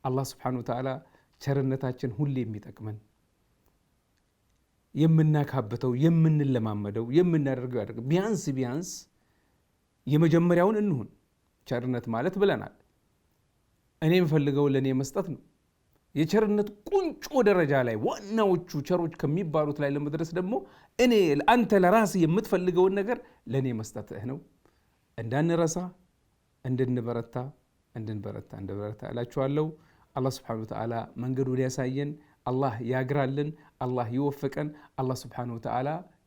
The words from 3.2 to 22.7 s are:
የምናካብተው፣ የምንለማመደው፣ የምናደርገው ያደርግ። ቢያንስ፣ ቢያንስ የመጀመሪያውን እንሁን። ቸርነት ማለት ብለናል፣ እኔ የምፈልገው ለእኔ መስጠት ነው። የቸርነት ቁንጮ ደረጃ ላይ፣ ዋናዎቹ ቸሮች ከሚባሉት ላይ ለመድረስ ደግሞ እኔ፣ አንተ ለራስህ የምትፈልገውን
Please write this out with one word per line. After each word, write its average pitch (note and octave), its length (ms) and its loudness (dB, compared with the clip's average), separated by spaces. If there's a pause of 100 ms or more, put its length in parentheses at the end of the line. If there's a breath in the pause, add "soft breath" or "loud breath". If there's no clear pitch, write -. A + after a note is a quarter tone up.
የምናካብተው፣ C#3+ 1000 2
የምንለማመደው፣ B2+ 1120 2
የምናደርገው C3+ 680 2
ያደርግ። A2+ 240 -6
ቢያንስ፣ F3+ 400 0 (100)
ቢያንስ C3 360 -4 (1160)
የመጀመሪያውን E3+ 720 4
እንሁን። F#3 320 -2 (580)
ቸርነት B2 400 -4
ማለት B2+ 300 -2
ብለናል፣ F#3 360 0 (1300)
እኔ D#3+ 120 4
የምፈልገው D3 540 4
ለእኔ C3+ 260 2
መስጠት C3+ 360 -2
ነው። - 120 -10 (760)
የቸርነት G#3 540 2 (160)
ቁንጮ F#4+ 400 -2 (180)
ደረጃ F3 300 4 (100)
ላይ፣ A#2 140 0
ዋናዎቹ G3 720 0 (120)
ቸሮች E3+ 340 -2
ከሚባሉት D3+ 640 -2
ላይ C#3+ 120 0
ለመድረስ D3 400 -4
ደግሞ F#3 220 -4 (460 loud breath)
እኔ፣ A#3+ 140 6 (340)
አንተ A3 320 6
ለራስህ F#3+ 420 4
የምትፈልገውን F3+ 760 2